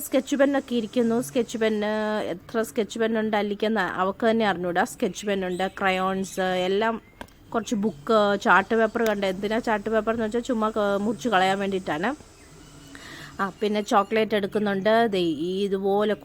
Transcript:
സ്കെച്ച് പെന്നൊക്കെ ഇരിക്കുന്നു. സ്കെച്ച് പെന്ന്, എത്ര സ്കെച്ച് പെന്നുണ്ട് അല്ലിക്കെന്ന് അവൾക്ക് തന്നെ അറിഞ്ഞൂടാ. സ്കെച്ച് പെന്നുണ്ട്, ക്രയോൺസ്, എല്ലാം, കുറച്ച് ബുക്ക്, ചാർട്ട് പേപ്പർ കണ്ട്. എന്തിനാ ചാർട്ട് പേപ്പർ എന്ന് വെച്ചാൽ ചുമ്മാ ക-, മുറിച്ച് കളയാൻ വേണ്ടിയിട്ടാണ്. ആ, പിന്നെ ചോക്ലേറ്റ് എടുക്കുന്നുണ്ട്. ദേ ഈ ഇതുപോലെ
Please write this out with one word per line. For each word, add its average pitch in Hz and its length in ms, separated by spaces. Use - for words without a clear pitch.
സ്കെച്ച് 269 340
പെന്നൊക്കെ 269 400
ഇരിക്കുന്നു. 226 360
സ്കെച്ച് 240 340
പെന്ന്, 214 300
എത്ര 220 360
സ്കെച്ച് 208 320
പെന്നുണ്ട് 220 380
അല്ലിക്കെന്ന് 208 440
അവൾക്ക് 196 280
തന്നെ 226 220
അറിഞ്ഞൂടാ. 180 320
സ്കെച്ച് 190 360
പെന്നുണ്ട്, 185 360
ക്രയോൺസ്, 190 680
എല്ലാം, 220 280
കുറച്ച് 233 300
ബുക്ക്, 220 360
ചാർട്ട് 196 340
പേപ്പർ 226 300
കണ്ട്. 202 240
എന്തിനാ 208 340
ചാർട്ട് 214 280
പേപ്പർ 220 200
എന്ന് 226 120
വെച്ചാൽ 233 220
ചുമ്മാ 220 280
ക-, 208 100
മുറിച്ച് 233 300
കളയാൻ 190 280
വേണ്ടിയിട്ടാണ്. 190 480
ആ, 196 40
പിന്നെ 208 200
ചോക്ലേറ്റ് 220 480
എടുക്കുന്നുണ്ട്. 202 540
ദേ 180 100
ഈ 185 40
ഇതുപോലെ 196 580